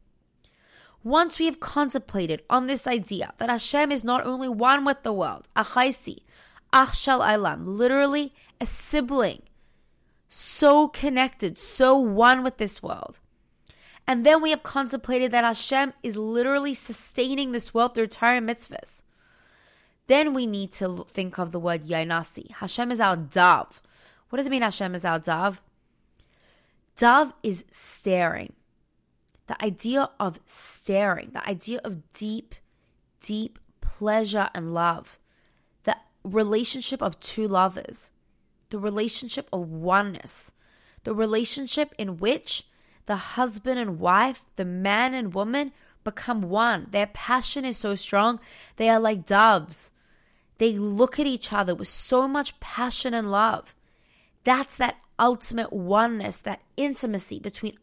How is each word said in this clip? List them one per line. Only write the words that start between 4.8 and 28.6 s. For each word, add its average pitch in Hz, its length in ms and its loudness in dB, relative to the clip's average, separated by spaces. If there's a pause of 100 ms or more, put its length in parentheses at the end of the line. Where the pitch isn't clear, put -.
with 277 180 0
the 226 100 -2
world, 170 440 -4
Achaisi, 247 640 0 (540)
Ach 269 220 6
Shel 262 260 2
Olam, 170 460 0
literally 277 680 2 (280)
a 240 60 -6
sibling, 254 760 -2 (840)
so 294 580 6
connected, 262 720 -2
so 262 380 4
one 247 480 4
with 254 140 -4
this - 240 -6
world. - 360 -10 (880)
And 240 200 2
then 311 160 8
we 320 80 2
have 311 120 0
contemplated 254 720 -2
that 240 120 4
Hashem 262 580 0
is 220 140 -6
literally 247 580 0
sustaining 262 800 -4
this - 200 -6
world 240 220 2
through 226 140 -2
Torah 240 300 2
and 226 100 -4
mitzvahs. - 540 -10 (1040)
Then 285 280 4
we 254 120 -2
need 202 260 -4
to - 120 -6
l-, 180 200 -6
think 185 340 -8
of 170 140 -4
the 175 80 -4
word 170 240 -2
Yainasi. 165 680 -4
Hashem 240 380 -4
is 233 100 0
our 196 160 4
dove. 165 640 4 (480)
What 247 80 -10
does 277 100 -2
it 262 40 -4
mean, 262 120 0
Hashem 190 320 -2
is 175 100 -6
our 165 140 0
dove? 175 440 -2 (1300)
Dove 254 360 6 (100)
is 190 280 -4
staring. - 840 -2 (920)